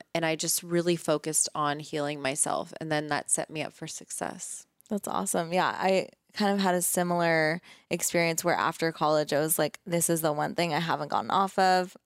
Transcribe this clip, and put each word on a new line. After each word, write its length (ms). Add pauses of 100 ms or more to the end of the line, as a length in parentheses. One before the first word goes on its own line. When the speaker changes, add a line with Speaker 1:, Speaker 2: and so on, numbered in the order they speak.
(160)
Speaker 1:
and 100
I 100
just 280
really 320
focused 580
on 260
healing 440
myself, 580
and 100
then 160
that 220
set 220
me 100
up 120
for 120
success. 800 (240)
Speaker 2:
That's 180
awesome. 460
Yeah, 140 (100)
I 300 (260)
kind 180
of 80
had 160
a 60
similar 800 (300)
experience 520
where 120
after 360
college, 420
I 60
was 200
like, 260
"This 240
is 120
the 120
one 220
thing 180
I 60
haven't 300
gotten 200
off 300
of," 360 (100)